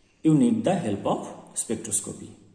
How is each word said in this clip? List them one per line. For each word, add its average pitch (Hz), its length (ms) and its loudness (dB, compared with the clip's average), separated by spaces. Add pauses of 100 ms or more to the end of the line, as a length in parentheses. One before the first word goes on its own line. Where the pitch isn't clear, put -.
(240)
you 160 100 6
need 117 300 4
the 185 120 2
help 101 300 -4
of - 500 -6
spectroscopy. - 720 -6 (260)